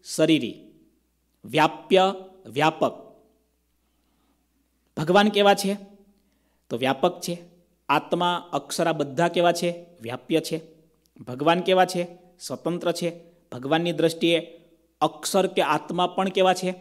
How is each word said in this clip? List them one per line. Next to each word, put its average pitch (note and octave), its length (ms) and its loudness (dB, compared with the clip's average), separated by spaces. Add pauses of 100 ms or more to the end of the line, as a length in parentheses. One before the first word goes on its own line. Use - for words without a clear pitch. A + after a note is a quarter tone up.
શરીરી, D#3 540 0 (880)
વ્યાપ્ય, D#3 680 2 (300)
વ્યાપક. C#3+ 500 0 (2000)
ભગવાન F3+ 320 4
કેવા G3+ 240 4
છે? G3+ 240 -2 (920)
તો B2 80 -6
વ્યાપક C3+ 420 0
છે. F3 180 -8 (520)
આત્મા, F3 640 -2
અક્ષર, D#3+ 340 -4
આ E3 40 2
બધા D3+ 360 -2
કેવા F3 240 2
છે? E3+ 340 -4 (160)
વ્યાપ્ય B2+ 400 -4
છે. D#3+ 200 -8 (680)
ભગવાન D3 340 2
કેવા F#3 240 4
છે? F3 220 -6 (320)
સ્વતંત્ર E3+ 520 -6
છે. E3+ 180 -4 (420)
ભગવાનની D#3+ 420 -2
દ્રષ્ટિએ E3 440 2 (640)
અક્ષર F#3 460 -2
કે F#3 140 -2
આત્મા E3 460 -2
પણ F#3+ 220 -4
કેવા F#3 240 2
છે? F#3 280 -4